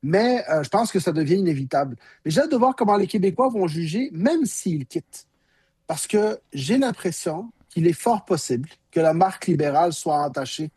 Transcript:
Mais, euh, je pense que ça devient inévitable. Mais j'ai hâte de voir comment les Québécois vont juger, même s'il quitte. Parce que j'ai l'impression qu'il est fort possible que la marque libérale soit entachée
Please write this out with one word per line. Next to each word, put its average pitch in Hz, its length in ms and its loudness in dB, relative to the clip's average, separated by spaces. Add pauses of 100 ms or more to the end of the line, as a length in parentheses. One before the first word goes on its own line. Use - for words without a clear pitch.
Mais, 220 440 2
euh, 156 140 0
je 135 60 -8
pense 220 220 0
que 190 80 0
ça 170 140 -2
devient 156 240 2
inévitable. 139 580 -2 (280)
Mais 156 80 -4
j'ai 165 100 2
hâte 320 100 0
de 269 60 2
voir 254 180 4
comment 202 220 2
les 196 100 2
Québécois 208 400 0
vont 208 200 0
juger, 165 440 -4
même 262 340 0
s'il 156 400 -4
quitte. - 420 -12 (600)
Parce 160 200 -6
que 214 320 0 (120)
j'ai 139 260 -2
l'impression 190 720 -4 (180)
qu'il 170 180 0
est 170 60 4
fort 233 320 0
possible 139 420 -2 (240)
que - 80 0
la 160 140 4
marque 185 340 0
libérale 151 460 2
soit 147 240 -2
entachée 147 600 -4